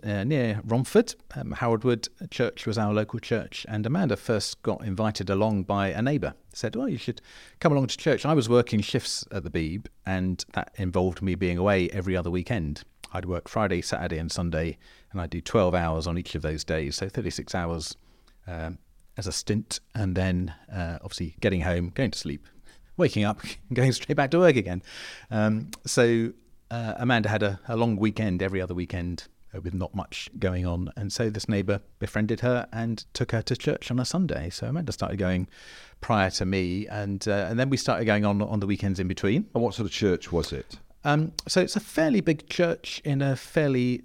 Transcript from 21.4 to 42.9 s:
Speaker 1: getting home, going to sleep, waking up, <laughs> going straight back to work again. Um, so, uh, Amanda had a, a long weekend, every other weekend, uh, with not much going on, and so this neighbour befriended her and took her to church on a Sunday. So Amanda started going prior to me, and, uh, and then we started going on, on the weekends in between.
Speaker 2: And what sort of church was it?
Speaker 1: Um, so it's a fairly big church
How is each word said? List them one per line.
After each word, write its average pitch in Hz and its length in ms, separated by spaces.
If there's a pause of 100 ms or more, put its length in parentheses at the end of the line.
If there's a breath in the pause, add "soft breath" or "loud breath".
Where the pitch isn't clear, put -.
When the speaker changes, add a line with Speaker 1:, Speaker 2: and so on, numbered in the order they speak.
Speaker 1:
getting 95 200
home, 87 340
going 135 160
to - 80
sleep, 73 260 (520 soft breath)
waking 127 280
up, 104 160 (160)
<laughs> - 160
going 127 200
straight - 240
back 139 160
to 170 80
work 165 160
again. 90 260 (480 loud breath)
Um, 110 400 (160)
so, 117 460 (400)
uh, 117 240
Amanda 120 320
had 107 160
a, 98 240
a 117 80
long 117 180
weekend, 101 480
every 95 180
other 90 140
weekend, 87 540 (260)
uh, 95 60
with 87 140
not 90 200
much - 340 (120)
going 90 260
on, 87 300
and 101 160
so 113 180
this 107 180
neighbour 101 340 (180)
befriended 110 400
her 123 320
and 113 400
took - 180
her 113 120
to - 120
church - 380
on 123 80
a 123 40
Sunday. 147 460
So - 160
Amanda 139 240
started 98 280
going 92 280 (540 loud breath)
prior 98 300
to - 140
me, 95 440
and, 101 400
uh, 101 200
and 113 120
then 135 100
we 135 60
started 110 300
going 104 180
on, 101 180
on 107 160
the 98 80
weekends 98 320
in 95 80
between. 101 480
Speaker 2:
And 117 80
what 117 120
sort 110 120
of 92 60
church 92 400
was 82 200
it? - 260 (280)
Speaker 1:
Um, 156 260 (140)
so - 140
it's - 160
a 208 40
fairly 285 420
big 160 260
church - 560